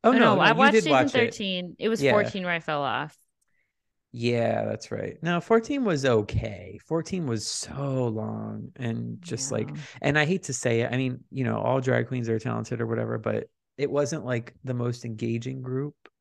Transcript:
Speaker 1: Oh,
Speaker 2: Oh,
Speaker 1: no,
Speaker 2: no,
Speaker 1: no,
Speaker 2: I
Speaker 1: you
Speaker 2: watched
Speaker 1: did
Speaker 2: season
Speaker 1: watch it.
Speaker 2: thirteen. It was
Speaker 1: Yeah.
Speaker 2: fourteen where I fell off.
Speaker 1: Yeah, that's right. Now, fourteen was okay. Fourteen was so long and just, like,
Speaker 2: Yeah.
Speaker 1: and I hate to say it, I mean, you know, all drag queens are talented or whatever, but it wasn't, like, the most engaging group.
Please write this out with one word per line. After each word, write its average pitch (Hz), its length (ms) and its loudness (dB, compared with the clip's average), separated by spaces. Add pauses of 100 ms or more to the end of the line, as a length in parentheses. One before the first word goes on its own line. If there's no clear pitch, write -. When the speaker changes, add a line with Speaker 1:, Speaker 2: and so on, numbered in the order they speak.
Speaker 1:
Oh, 226 60 8
Speaker 2:
Oh, - 40 8
Speaker 1:
no, 254 60 6
Speaker 2:
no, 208 160 8
Speaker 1:
no, - 60 4
Speaker 2:
I 202 100 8
Speaker 1:
you - 60 4
Speaker 2:
watched 269 160 8
Speaker 1:
did 220 100 6
Speaker 2:
season 302 80 2
Speaker 1:
watch 277 160 6
it. 254 40 0
Speaker 2:
thirteen. 190 680 -2
It 214 100 0
was 220 120 0
Speaker 1:
Yeah. 135 100 6
Speaker 2:
fourteen 202 320 2
where 175 100 -2
I 165 60 -2
fell 147 240 -2
off. 135 340 -4 (920)
Speaker 1:
Yeah, 117 540 0
that's 110 260 -6
right. 104 320 -8
Now, 170 160 0
fourteen 226 440 2
was 151 220 0
okay. 104 800 0
Fourteen 165 400 -4
was 113 220 -2
so 135 600 -4
long 110 680 -6
and 117 460 -6
just, - 300 -6
like, 113 180 -2
Speaker 2:
Yeah. 151 120 -10 (220)
Speaker 1:
and 143 160 4
I 147 60 4
hate 180 180 0
to 135 100 -8
say 117 280 0
it, 120 120 -2
I 127 40 0
mean, 127 340 -4
you 131 120 -4
know, 113 140 0
all 123 240 0
drag 120 260 2
queens 120 220 -4
are 113 80 2
talented 117 420 -4
or 113 60 -2
whatever, 113 320 -4
but 110 320 -4 (280)
it 139 120 0
wasn't, 143 340 -2
like, 120 300 -4 (100)
the 127 120 -4
most 120 280 -2
engaging 117 600 -4
group. 131 320 -6 (260)